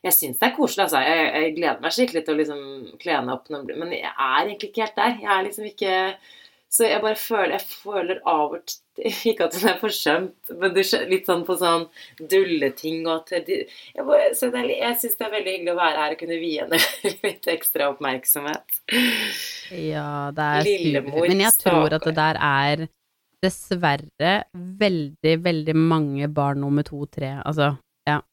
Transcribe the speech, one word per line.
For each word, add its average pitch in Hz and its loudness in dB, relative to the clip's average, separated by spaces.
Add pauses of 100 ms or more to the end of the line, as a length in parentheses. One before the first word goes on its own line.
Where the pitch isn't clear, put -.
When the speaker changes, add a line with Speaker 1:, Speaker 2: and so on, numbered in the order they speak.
Speaker 1:
jeg 185 2
synes 131 0
det 240 4
er 247 -4
koselig, 226 2
altså. 160 2
Jeg, 156 2 (120)
jeg 156 -2
gleder 156 0
meg 156 -2
skikkelig 240 0
til 156 0
å 151 2
liksom 139 -6
kle 170 -4
henne 127 0
opp - -10
når 151 -8
hun 135 -12
blir, - -8
men 170 -8
jeg - -6
er 139 0
egentlig 208 -8
ikke 226 -4
helt 214 -4
der. 220 2
Jeg 208 -4
er 190 2
liksom 214 -8
ikke, 190 -2 (560)
så 226 4
jeg 208 2
bare 214 0
føler, 202 0
jeg 202 -4
føler 185 -6
av 151 2
og 165 -10
til, - -10 (180)
<laughs> 220 0
ikke 175 2
at 165 -2
hun 190 2
er 185 2
forsømt, 185 0 (240)
men 185 0
du 190 4
skjø-, - 0
litt 185 0
sånn 175 2
på 180 0
sånn 170 2 (320)
dulleting 160 0
og 160 -2
at 175 -4
de, 185 -2 (340)
jeg 269 -8
bare, - 4
så 247 0
det 247 -2
er 240 -2
li-, - -2
jeg 240 0
synes 233 -4
det 220 -6
er 208 -6
veldig 185 -4
hyggelig 175 -2
å 180 -2
være 156 2
her 151 0
og 160 -6
kunne 165 -6
vie 156 -4
henne 170 2 (200)
<laughs> 196 -4
litt - -4
ekstra 143 0
oppmerksomhet. 143 -4 (880)
Speaker 2:
Ja, 147 -6
det 151 -2
er 147 2
Speaker 1:
Lillemor, 147 0
Speaker 2:
super. 170 2
Men 196 4
jeg 226 6
tror 165 4
at 151 2
det 156 0
Speaker 1:
stakkar. 160 0
Speaker 2:
der 156 2
er 147 2 (580)
dessverre 175 0 (200)
veldig, 175 0 (100)
veldig 160 0
mange 151 2
barn 139 0
nummer 143 2
to, 147 -8
tre, 135 -6 (120)
altså, 147 2 (360)
ja. 147 0 (140)